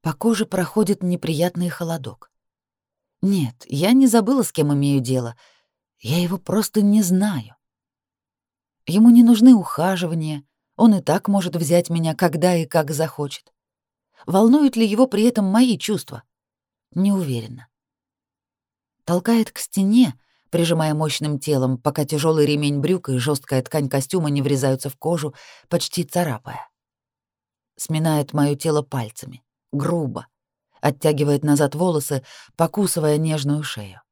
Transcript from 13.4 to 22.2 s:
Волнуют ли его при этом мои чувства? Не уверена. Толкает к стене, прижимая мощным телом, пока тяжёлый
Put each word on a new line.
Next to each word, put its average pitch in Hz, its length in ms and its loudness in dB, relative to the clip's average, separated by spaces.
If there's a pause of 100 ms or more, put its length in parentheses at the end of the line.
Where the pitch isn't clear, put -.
Волнуют 226 480 4
ли 226 100 2
его 214 220 2
при 214 160 -2
этом 226 220 2
мои 220 340 2
чувства? 147 460 -8 (680)
Не 196 220 0
уверена. 127 560 -6 (1400)
Толкает 220 480 0
к - 80 -16
стене, 196 580 2 (320)
прижимая 165 440 0
мощным 151 440 -4
телом, 131 400 -2
пока 147 260 -2
тяжёлый 151 420 0